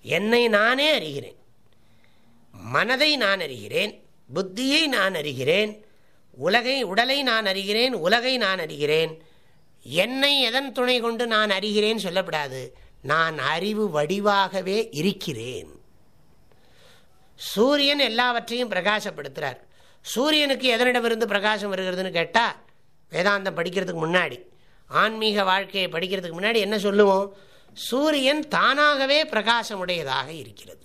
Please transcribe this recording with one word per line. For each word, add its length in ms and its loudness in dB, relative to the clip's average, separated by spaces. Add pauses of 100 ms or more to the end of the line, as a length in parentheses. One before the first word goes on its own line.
என்னை 440 0
நானே 500 2
அறிகிறேன், 420 -8 (1300)
மனதை 500 2
நான் 240 2
அறிகிறேன், 520 -4 (420)
புத்தியை 520 0
நான் 280 0
அறிகிறேன், 580 0 (680)
உலகை, 440 0
உடலை 400 0
நான் 220 0
அறிகிறேன், 480 0
உலகை 440 0
நான் 220 0
அறிகிறேன். 540 0 (760)
என்னை 540 0
எதன் 320 0
துணை 280 0
கொண்டு 260 -2
நான் 240 2
அறிகிறேன் 520 0
சொல்லப்படாது. 580 -4 (420)
நான் 360 0
அறிவு 520 -2
வடிவாகவே 880 0 (120)
இருக்கிறேன். 800 -4 (1700)
சூரியன் 580 2
எல்லாவற்றையும் 720 0
பிரகாசப்படுத்துறார். 920 -4 (440)
சூரியனுக்கு 640 0
எதனிடமிருந்து 580 2
பிரகாசம் 460 0
வருகிறதுன்னு 380 -4
கேட்டா, 360 2 (680)
வேதாந்தம் 460 0
படிக்கிறதுக்கு 460 -2
முன்னாடி, 340 0 (520)
ஆன்மீக 540 0
வாழ்க்கையை 460 0
படிக்கிறதுக்கு 500 -6
முன்னாடி 160 0
என்ன 220 0
சொல்லுவோம்? 500 4 (460)
சூரியன் 760 0
தானாகவே 760 2
பிரகாசமுடையதாக 1040 -2
இருக்கிறது. 560 -18